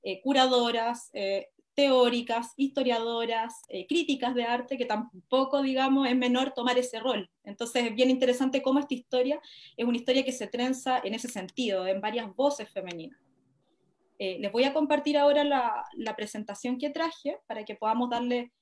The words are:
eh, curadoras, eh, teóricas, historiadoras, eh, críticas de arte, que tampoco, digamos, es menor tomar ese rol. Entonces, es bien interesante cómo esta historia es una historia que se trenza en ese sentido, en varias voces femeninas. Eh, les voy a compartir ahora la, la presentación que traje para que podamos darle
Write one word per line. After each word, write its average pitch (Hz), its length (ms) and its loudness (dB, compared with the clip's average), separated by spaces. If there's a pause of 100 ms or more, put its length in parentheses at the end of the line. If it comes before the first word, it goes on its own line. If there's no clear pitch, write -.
eh, 190 180 -8
curadoras, 240 920 2
eh, 196 360 -4 (240)
teóricas, 240 800 2
historiadoras, 233 1120 -2
eh, 190 200 -10
críticas 269 480 0
de 240 80 0
arte, 247 340 -2
que 240 80 -2
tampoco, 254 760 0
digamos, 269 460 2
es 247 80 2
menor 254 380 2
tomar 247 240 2
ese 247 220 -2
rol. 226 300 -2 (140)
Entonces, 233 420 -4
es 220 100 -4
bien 254 140 4
interesante 262 520 2
cómo 269 180 2
esta 285 140 -4
historia 254 480 -2 (340)
es 240 100 -4
una 240 120 2
historia 262 260 2
que 262 80 -2
se 214 160 -6
trenza 254 560 -2
en 196 100 -4
ese 226 140 -8
sentido, 190 600 -4
en 190 120 0
varias 214 360 -6
voces 269 340 0
femeninas. 180 500 -10 (1000)
Eh, 185 200 -4
les 202 120 -4
voy 233 120 2
a 277 100 0
compartir 294 440 2
ahora 285 260 6
la, 262 400 0 (120)
la 220 200 -6
presentación 214 600 -6
que 285 120 -4
traje 320 480 -4 (100)
para 214 180 -10
que 214 100 -10
podamos 233 340 0
darle 240 420 -2 (100)